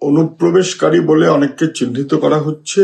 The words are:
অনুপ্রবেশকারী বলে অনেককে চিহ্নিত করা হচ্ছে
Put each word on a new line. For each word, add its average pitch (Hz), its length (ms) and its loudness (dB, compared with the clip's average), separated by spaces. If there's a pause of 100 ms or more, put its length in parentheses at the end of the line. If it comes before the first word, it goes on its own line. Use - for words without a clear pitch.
অনুপ্রবেশকারী 165 1000 0
বলে 156 280 2
অনেককে 143 360 0 (100)
চিহ্নিত 123 400 -4
করা 156 240 0
হচ্ছে 151 440 -6